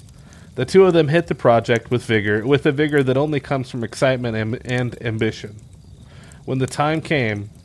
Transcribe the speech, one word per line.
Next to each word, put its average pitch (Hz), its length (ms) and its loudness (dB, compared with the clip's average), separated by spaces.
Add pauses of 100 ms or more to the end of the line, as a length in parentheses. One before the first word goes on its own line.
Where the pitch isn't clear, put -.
(560)
the 127 100 -4
two 190 200 6
of 180 80 4
them 160 160 4
hit 165 180 2
the - 80 -4
project 117 560 2
with 120 140 -2
vigor, 107 420 0
with 139 160 2
the 156 80 4
vigor 143 320 0
that 127 140 0
only 147 240 -2
comes 131 280 -6
from 120 140 -8
excitement 123 540 -2
and, 110 280 -4
and 123 400 -4
ambition. 110 520 -4 (880)
When 131 140 -4
the 131 60 0
time 147 360 -2
came, 107 480 -4 (160)